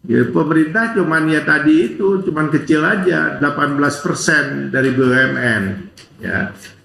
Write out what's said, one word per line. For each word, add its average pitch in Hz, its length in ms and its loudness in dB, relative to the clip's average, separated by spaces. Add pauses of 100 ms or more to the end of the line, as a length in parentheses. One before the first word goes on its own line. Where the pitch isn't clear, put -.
Ya, 120 240 2
pemerintah 160 640 0
cuman 160 320 0
ya 156 160 2
tadi 151 480 2
itu, 196 320 0
cuman 151 320 -2
kecil 156 320 2
aja, 180 560 0
delapan 143 320 0
belas 143 240 0
persen 139 720 -2
dari 131 240 0
B 131 80 2
U 127 80 4
M 131 240 2
N. 120 280 0 (600)
Ya. 98 320 -4 (300)